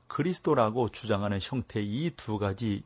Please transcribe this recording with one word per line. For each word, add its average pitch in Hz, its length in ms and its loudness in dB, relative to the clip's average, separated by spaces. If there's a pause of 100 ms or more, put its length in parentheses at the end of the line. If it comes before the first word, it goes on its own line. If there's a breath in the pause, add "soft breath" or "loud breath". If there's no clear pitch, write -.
그리스도라고 127 840 2
주장하는 101 520 0
형태, 117 400 -4
이 120 340 -2
두 107 220 -4
가지 101 480 -2